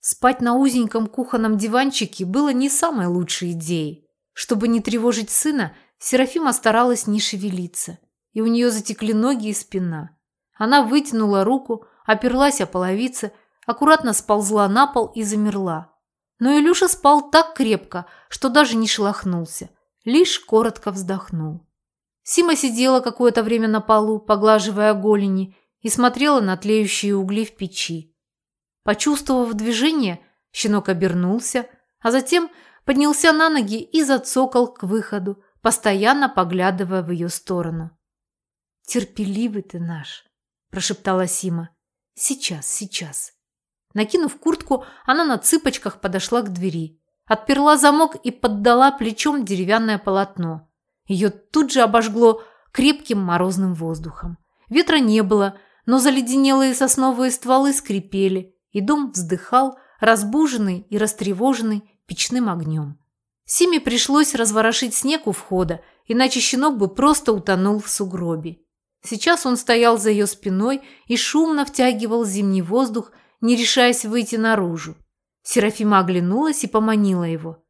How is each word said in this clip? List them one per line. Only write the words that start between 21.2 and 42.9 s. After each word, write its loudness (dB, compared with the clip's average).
Сима 2
сидела 2
какое-то 0
время 0
на 0
полу, 2
поглаживая 2
голени, 0
и -4
смотрела 2
на 0
тлеющие 0
угли -2
в -16
печи. -10
Почувствовав 0
движение, -2
щенок -2
обернулся, -2
а -2
затем 0
поднялся 2
на 4
ноги -2
и 0
зацокал 0
к -14
выходу, -6
постоянно 2
поглядывая -2
в -8
ее -4
сторону. -6
«Терпеливый -4
ты -14
наш», -10
прошептала -4
Сима. -6
«Сейчас, -6
сейчас». -10